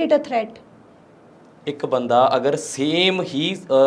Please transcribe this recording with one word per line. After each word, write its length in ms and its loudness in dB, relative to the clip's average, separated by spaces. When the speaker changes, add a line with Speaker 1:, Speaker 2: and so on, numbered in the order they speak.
Speaker 1:
it 140 2
a 0 -
threat? 440 -6
Speaker 2:
ਇੱਕ 200 -6
ਬੰਦਾ 500 2
ਅਗਰ 200 0
ਸੇਮ 640 0
ਹੀ, 340 -4
ਅ, 20 2